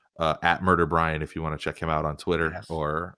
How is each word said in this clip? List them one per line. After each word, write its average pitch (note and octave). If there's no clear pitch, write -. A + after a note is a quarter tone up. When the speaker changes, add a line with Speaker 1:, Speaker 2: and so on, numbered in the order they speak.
Speaker 1:
uh, D#2
at E2+
Murder F2
Brian, D#2+
if D2+
you D#2+
wanna D#2
check -
him E2
out D#2
on D2+
Twitter E2
Speaker 2:
Yes. -
Speaker 1:
or, D#2+